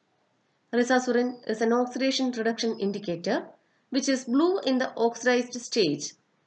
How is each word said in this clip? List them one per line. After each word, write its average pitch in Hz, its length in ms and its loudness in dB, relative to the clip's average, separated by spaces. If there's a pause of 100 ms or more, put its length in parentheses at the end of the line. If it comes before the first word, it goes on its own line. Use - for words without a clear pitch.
(720)
Resazurin 247 640 2 (120)
is 220 140 -4
an 226 120 4
oxidation 254 580 0
reduction 226 480 -2
indicator 196 680 -4 (420)
which 269 200 -2
is 254 160 -2
blue 339 400 2
in 262 140 2
the - 180 -2
oxidized 247 640 0
stage, 170 500 0 (360)